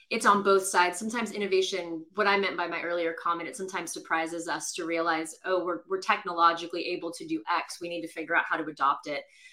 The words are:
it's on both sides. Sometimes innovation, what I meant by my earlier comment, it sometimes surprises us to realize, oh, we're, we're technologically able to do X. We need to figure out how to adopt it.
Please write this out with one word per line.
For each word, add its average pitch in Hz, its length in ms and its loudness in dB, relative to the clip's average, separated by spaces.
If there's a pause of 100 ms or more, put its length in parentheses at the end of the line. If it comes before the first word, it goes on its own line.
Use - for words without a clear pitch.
it's 233 160 -2
on 202 180 8
both 196 220 6
sides. 180 340 4
Sometimes 220 340 -4
innovation, 185 720 0 (120)
what 208 120 2
I 202 120 6
meant 185 180 0
by 175 100 0
my 170 140 -4
earlier 170 320 0 (100)
comment, 170 280 -2
it - 80 -12
sometimes 185 340 -6
surprises 165 560 -2
us 156 240 -4
to 170 140 -6
realize, 165 480 0 (100)
oh, 180 220 0
we're, 170 200 -4
we're 190 140 -2
technologically 170 880 2
able 165 260 -4
to 165 140 -12
do 160 160 -4 (120)
X. - 240 -4
We 175 120 -8
need 175 100 -4
to 208 80 -8
figure 165 260 -4
out 160 140 4
how 170 80 0
to 160 80 -2
adopt 147 420 0
it. 143 160 -6 (300)